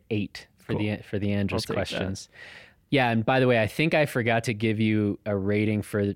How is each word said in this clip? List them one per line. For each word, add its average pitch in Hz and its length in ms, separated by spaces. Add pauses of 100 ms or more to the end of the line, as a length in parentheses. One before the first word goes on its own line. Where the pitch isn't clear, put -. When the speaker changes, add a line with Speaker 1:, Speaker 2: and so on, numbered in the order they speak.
(100)
Speaker 1:
eight - 360 (120)
for - 160
Speaker 2:
Cool. - 40
Speaker 1:
the, 107 200
for - 200
the 101 140
Andrus 101 360
Speaker 2:
I'll - 60
take 196 140
that. - 80
Speaker 1:
questions. 196 320 (640)
Yeah, 127 200
and 113 140
by 131 160
the 127 80
way, 120 120
I 107 60
think 156 280
I 156 120
forgot 117 380
to 123 100
give 107 240
you 107 480
a 104 100
rating 104 460
for 101 340